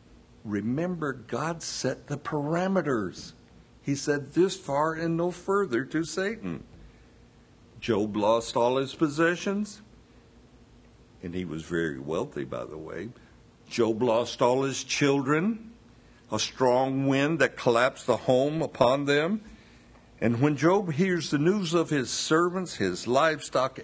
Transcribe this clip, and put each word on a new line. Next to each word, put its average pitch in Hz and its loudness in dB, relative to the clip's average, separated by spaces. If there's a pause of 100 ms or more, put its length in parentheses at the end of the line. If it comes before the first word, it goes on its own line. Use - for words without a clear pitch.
(420)
Remember, 135 -4
God 131 -6
set - -6
the 139 -8
parameters. 147 -2 (480)
He 139 -2
said, 143 -2
"This 185 4
far 151 0
and 165 -2
no 175 0
further," 170 0
to 156 -2
Satan. 170 -6 (1160)
Job 107 0
lost 113 2
all 123 4
his 135 -4
possessions, 165 0 (1400)
and 87 -10
he 92 -4
was 78 -8
very 82 -2
wealthy, 76 -4
by 62 -8
the 78 -12
way. 85 -12 (580)
Job 113 2
lost 117 2
all 127 4
his 135 -4
children, 147 0 (640)
a 107 0
strong 131 2
wind 139 2
that 123 2
collapsed 123 2
the 117 4
home 143 2
upon 135 2
them. 156 0 (760)
And 117 0
when 147 4
Job 175 2
hears 170 0
the 151 0
news 170 2
of 160 2
his 135 0
servants, 175 0
his 92 -2
livestock, 139 0